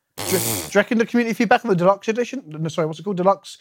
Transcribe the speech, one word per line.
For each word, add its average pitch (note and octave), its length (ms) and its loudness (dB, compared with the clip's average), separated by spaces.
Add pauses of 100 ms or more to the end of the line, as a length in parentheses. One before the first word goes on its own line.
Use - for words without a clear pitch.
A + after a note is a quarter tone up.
(180)
Do - 60 -10
you, F#3+ 140 0
do A2+ 60 -2
you G2 300 -6
reckon G#3 240 2
the A3+ 80 2
community A#3 260 0
feedback - 320 2
on A#3 60 -2
the G3 60 2
deluxe F#3+ 300 2
edition? A#3+ 400 -4
No, D#3 220 -8
sorry, D#3 180 -2
what's D#3 140 -8
it - 20 -18
called? G3 140 -4
Deluxe, F#3+ 440 0